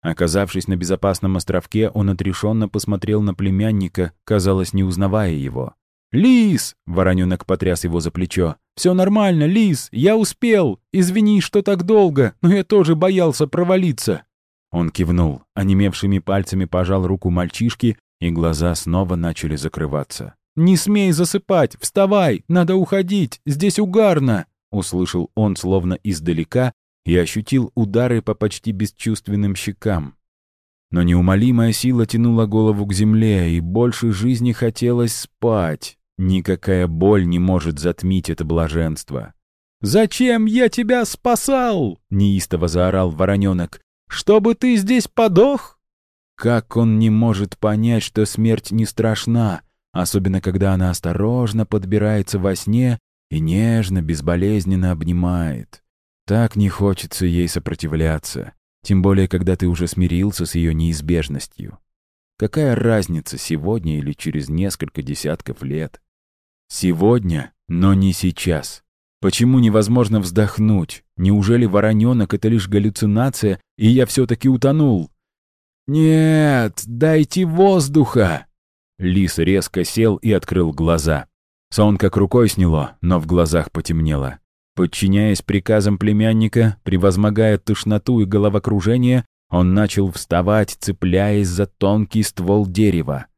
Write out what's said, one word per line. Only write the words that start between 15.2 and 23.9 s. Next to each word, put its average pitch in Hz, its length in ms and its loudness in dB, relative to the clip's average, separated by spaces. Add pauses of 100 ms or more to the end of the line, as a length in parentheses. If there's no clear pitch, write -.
Онемевшими 98 640 0
пальцами 95 480 -2
пожал 92 400 0
руку 92 240 -2
мальчишки, 107 680 -2 (240)
и 85 120 -2
глаза 82 420 0
снова 87 420 -2
начали 82 400 -4
закрываться. 73 760 -8 (220)
«Не 175 220 4
смей 202 340 0
засыпать! 170 680 0
Вставай! 190 680 0
Надо 175 280 2
уходить! 190 680 -2
Здесь 151 320 -2
угарно!» — 180 680 2 (240)